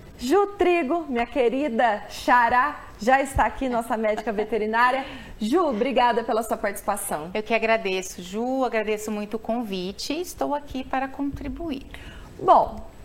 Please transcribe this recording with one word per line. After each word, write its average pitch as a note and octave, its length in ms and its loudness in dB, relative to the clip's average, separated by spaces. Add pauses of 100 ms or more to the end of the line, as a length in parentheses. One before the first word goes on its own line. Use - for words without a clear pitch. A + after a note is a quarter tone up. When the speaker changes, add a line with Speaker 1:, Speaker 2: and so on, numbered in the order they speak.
(160)
Speaker 1:
Ju F4+ 300 2 (120)
Trigo, E4+ 500 2
minha A#3 180 0
querida A#3+ 800 2
Xará, B3 720 4 (200)
já C4 200 6
está C4+ 260 2
aqui, B3 220 -2
nossa A#3+ 280 0
médica A3 360 0
veterinária. A3 720 2 (360)
Ju, D4 260 2
obrigada A#3+ 560 2
pela A3+ 200 0
sua A#3 140 -4
participação. G3 800 -4
Speaker 2:
Eu G#3+ 80 -2
que A3 100 -4
agradeço, G3 680 0
Ju, A#3+ 420 -2
agradeço G#3+ 460 -2
muito G#3 240 -6
o A3 40 -4
convite G#3+ 720 -4
e D#4+ 80 -4
estou C#4 340 -4
aqui C#4+ 300 -6
para C4+ 240 -2
contribuir. C#4 760 -6 (560)
Speaker 1:
Bom, A3 480 4 (160)